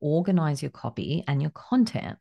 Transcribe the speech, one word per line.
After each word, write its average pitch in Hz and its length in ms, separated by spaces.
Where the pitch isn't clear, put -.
organize 160 640
your 143 80
copy - 560
and 139 140
your 151 100
content - 720